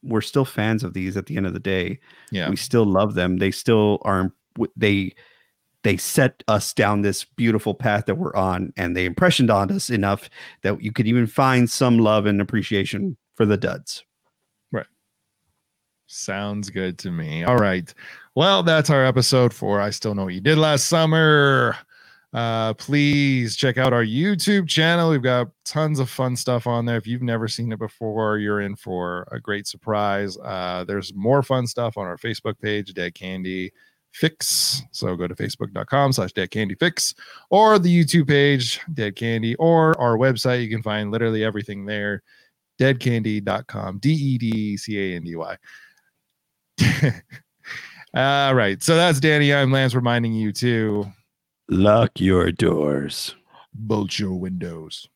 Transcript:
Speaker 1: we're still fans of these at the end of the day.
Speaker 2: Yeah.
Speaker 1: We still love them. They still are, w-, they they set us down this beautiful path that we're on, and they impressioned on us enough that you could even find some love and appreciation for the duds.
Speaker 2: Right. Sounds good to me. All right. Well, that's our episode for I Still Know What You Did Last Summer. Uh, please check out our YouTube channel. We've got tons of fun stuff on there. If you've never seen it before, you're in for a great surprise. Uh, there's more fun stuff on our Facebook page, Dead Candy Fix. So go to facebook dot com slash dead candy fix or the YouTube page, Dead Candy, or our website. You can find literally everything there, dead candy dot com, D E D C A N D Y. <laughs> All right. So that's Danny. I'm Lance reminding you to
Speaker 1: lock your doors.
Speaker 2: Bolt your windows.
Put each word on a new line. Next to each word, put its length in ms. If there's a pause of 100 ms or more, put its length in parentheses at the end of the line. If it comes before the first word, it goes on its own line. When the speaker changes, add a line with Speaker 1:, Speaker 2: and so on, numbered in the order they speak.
Speaker 1:
we're 200
still 240
fans 380
of 100
these 240
at 80
the 100
end 100
of 60
the 80
day. 400 (300)
Speaker 2:
Yeah. 180
Speaker 1:
We 80
still 300
love 260
them. 280
They 100
still 560
are, 260 (220)
w-, 200
they 380 (720)
they 140
set 520
us 240
down 300
this 220
beautiful 500
path 320
that 100
we're 180
on, 420
and 200
they 80
impressioned 460
on 200
us 200
enough 400 (320)
that 200
you 100
could 140
even 200
find 420
some 300
love 280
and 140
appreciation 760 (180)
for 120
the 100
duds. 480 (680)
Speaker 2:
Right. 160 (1200)
Sounds 640
good 280
to 120
me. 340
All 120
right. 360 (420)
Well, 280
that's 280
our 140
episode 480
for 280
I 100
Still 240
Know 100
What 100
You 60
Did 180
Last 280
Summer. 880 (560)
Uh, 420
please 840
check 200
out 160
our 120
YouTube 640
channel. 440
We've 100
got 280 (160)
tons 340
of 100
fun 280
stuff 300
on 200
there. 100
If 100
you've 140
never 260
seen 260
it 60
before, 600
you're 240
in 120
for 560
a 80
great 280
surprise. 760
Uh, 420
there's 280
more 300
fun 240
stuff 320
on 80
our 100
Facebook 420
page, 360
Dead 200
Candy 580 (400)
Fix. 680 (100)
So 240
go 100
to 80
facebook 380
dot 140
com 260
slash 200
dead 180
candy 240
fix 400 (340)
or 300
the 260
YouTube 240
page, 500 (140)
Dead 240
Candy, 380
or 440
our 200
website. 440
You 60
can 140
find 280
literally 320
everything 440
there, 360 (560)
dead 220
candy 400
dot 260
com, 320
D 140
E 260
D 380
C 220
A 180
N 80
D 100
Y. 220 (1200)
<laughs> 340 (1000)
All 400
right. 280
So 140
that's 220
Danny. 360
I'm 180
Lance 220
reminding 400
you 180
to 580 (580)
Speaker 1:
lock 520
your 320
doors. 840 (380)
Speaker 2:
Bolt 460
your 160
windows. 800